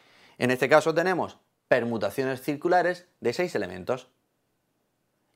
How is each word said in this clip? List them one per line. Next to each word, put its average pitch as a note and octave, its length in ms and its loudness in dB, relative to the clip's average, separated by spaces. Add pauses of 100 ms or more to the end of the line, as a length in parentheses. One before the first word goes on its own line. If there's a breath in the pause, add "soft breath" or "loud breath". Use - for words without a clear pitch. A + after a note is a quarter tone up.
(380 soft breath)
En B2 120 0
este B2+ 180 0
caso D3+ 260 6
tenemos E3+ 440 -2 (300)
permutaciones A#2+ 760 -2
circulares F3 640 0 (140)
de A#2+ 140 -2
seis F3+ 200 -4
elementos. F#2 540 -6 (1300)